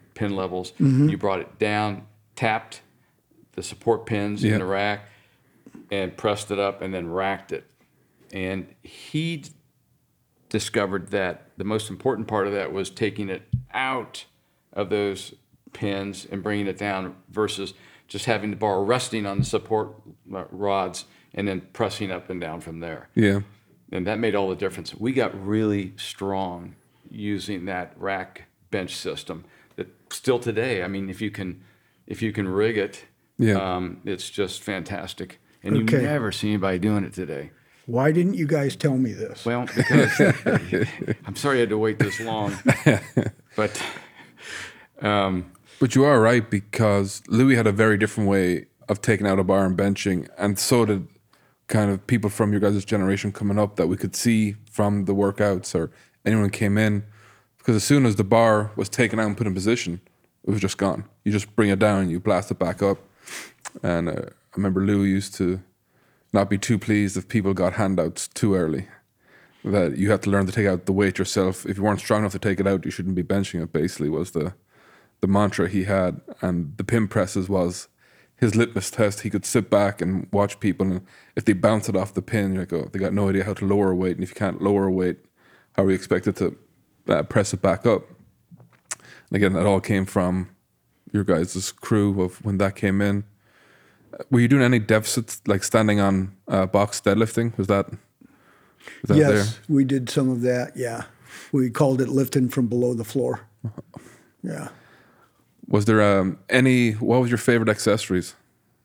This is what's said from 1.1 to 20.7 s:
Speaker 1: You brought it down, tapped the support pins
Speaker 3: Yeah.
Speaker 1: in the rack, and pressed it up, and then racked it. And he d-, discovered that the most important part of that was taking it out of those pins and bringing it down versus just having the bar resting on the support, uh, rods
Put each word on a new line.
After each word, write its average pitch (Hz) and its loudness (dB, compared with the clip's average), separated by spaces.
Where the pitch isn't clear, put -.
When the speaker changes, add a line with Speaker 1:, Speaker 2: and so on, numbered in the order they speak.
Speaker 1:
You 123 -2
brought 95 -2
it - -12
down, 104 -2
tapped - -4
the - -10
support - -2
pins 104 -2
Speaker 3:
Yeah. 107 4
Speaker 1:
in 104 2
the 95 -2
rack, 101 -2
and 95 -4
pressed 104 -4
it 101 -2
up, 98 -2
and 95 -6
then 87 -6
racked 95 -4
it. - -8
And 95 -6
he 165 -8
d-, 143 -16
discovered 101 -4
that 92 -4
the 98 -8
most 107 -4
important 110 -4
part 101 -2
of 101 -4
that 98 -4
was 95 -6
taking 104 -6
it 95 -8
out 131 -6
of 95 -6
those 101 -2
pins 98 -8
and 98 -8
bringing 104 -2
it 95 -6
down 95 -6
versus 98 -4
just - -10
having 107 0
the 98 -6
bar 101 0
resting 113 -2
on 98 -4
the 131 0
support, 107 -2
uh, 92 -10
rods 95 -2